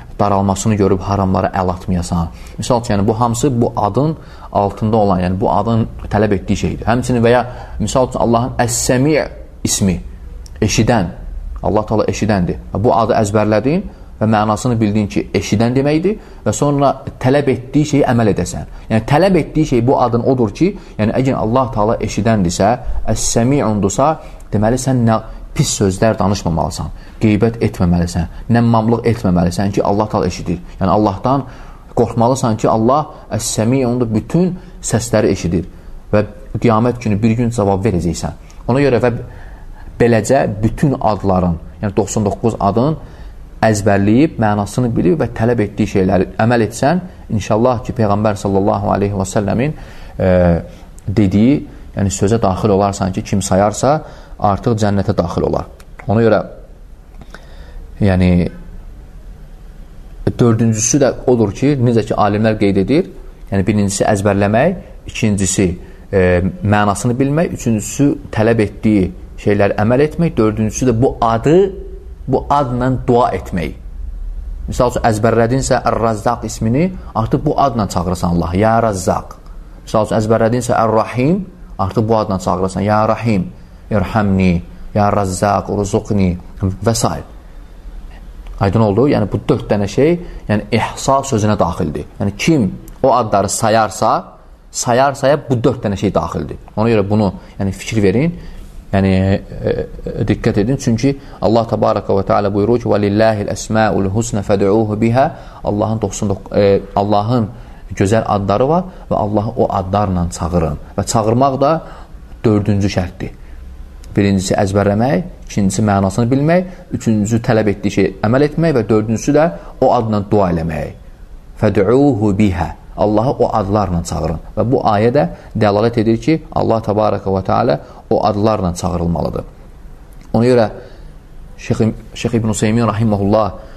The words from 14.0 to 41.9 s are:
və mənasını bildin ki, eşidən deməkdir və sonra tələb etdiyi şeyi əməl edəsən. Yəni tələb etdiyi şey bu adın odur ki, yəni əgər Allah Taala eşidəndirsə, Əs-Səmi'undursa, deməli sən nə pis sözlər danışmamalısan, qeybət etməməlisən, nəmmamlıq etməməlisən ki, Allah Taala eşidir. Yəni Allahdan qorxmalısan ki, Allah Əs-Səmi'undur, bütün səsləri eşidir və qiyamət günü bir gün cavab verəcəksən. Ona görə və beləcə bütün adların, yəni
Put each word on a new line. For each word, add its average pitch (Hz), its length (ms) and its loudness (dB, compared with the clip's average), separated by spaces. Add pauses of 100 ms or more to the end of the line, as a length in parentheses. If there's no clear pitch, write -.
və 110 120 0
mənasını 107 500 2
bildin 104 300 2
ki, - 240 -2
eşidən 113 420 0
deməkdir 156 420 2 (280)
və 110 80 2
sonra 143 380 2 (300)
tələb 135 320 2
etdiyi - 380 0
şeyi 139 180 4
əməl 117 240 4
edəsən. 87 360 -4 (200)
Yəni 113 200 2
tələb 175 280 4
etdiyi 151 360 0
şey 117 140 4
bu 135 140 4
adın 120 240 2
odur 120 280 2
ki, 180 180 2 (260)
yəni 107 200 2
əgər 131 200 2
Allah 117 360 0
Taala 107 280 0
eşidəndirsə, 101 680 2 (440)
Əs-Səmi'undursa, 113 920 2 (460)
deməli 110 280 2
sən 127 240 2
nə 113 140 4 (380)
pis - 220 0
sözlər 101 380 2
danışmamalısan, 85 720 -2 (300)
qeybət 113 440 2
etməməlisən, 87 640 0 (240)
nəmmamlıq 117 560 2
etməməlisən 98 640 0
ki, - 120 0
Allah 104 240 0
Taala 92 200 0
eşidir. 92 320 -6 (180)
Yəni 95 140 2
Allahdan 107 520 0 (520)
qorxmalısan 117 600 2
ki, - 120 0
Allah 123 640 0
Əs-Səmi'undur, 120 800 0
bütün 160 420 0 (260)
səsləri 110 520 0
eşidir 87 340 -2 (460)
və 104 100 2 (340)
qiyamət 120 460 2
günü 104 180 0
bir 113 200 2
gün 117 120 0
cavab 98 320 0
verəcəksən. 85 600 -2 (220)
Ona 131 140 2
görə 123 200 4
və 120 120 2 (840)
beləcə 113 440 4 (180)
bütün 131 400 0
adların, 92 560 2 (240)
yəni 101 160 -4